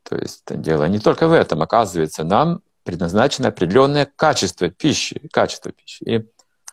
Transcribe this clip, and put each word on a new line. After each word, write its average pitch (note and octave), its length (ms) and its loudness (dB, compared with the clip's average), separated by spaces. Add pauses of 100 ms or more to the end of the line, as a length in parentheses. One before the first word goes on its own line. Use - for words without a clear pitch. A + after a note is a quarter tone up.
То - 140 -8
есть - 320 -10
дело D#2 380 0
не G2+ 120 0
только D#3+ 280 2
в D#3+ 40 4
этом. G#2+ 300 4
Оказывается, F2 640 0
нам C3 380 0 (220)
предназначено G2 640 0
определенное C3+ 580 2
качество G2 640 -2
пищи. - 640 -4
Качество - 400 -2
пищи. - 320 -18
И A2+ 220 -2 (480)